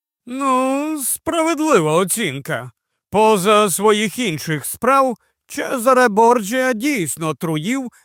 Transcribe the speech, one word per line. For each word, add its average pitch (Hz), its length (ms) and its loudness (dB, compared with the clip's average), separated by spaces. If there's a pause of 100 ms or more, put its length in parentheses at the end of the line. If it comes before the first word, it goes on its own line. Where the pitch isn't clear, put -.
(260)
Ну, 269 760 -2
справедлива 311 880 0
оцінка. 156 760 -2 (400)
Поза 208 600 4
своїх 214 480 0
інших 156 460 -4
справ, 262 520 0 (300)
Чезаре 254 640 2
Борджіа 233 640 2
дійсно 175 640 -4
труїв 165 540 -4 (160)